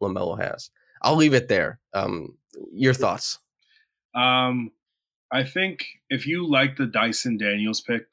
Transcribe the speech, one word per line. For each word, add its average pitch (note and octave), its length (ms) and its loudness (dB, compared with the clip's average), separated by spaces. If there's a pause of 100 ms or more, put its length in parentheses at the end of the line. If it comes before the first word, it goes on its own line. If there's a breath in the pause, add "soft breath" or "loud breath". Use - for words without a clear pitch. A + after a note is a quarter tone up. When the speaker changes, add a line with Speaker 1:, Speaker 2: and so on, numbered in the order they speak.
Speaker 1:
LaMelo F#2+ 400 -4
has. - 300 -8 (320 soft breath)
I'll D3+ 140 4
leave D#3 180 6
it B2+ 140 4
there. F#2+ 320 0 (120)
Um, G2 440 -4 (360)
your B2+ 220 4
thoughts? G#2 460 -2 (720)
Speaker 2:
Um, B2+ 560 2 (640)
I C3 120 0
think F#3 400 -4 (260)
if C3+ 160 -4
you E3+ 240 -2
like C3+ 260 2
the C3+ 100 -2
Dyson A2+ 520 -2
Daniels G#2 420 -2
pick, A#2+ 220 -4 (100)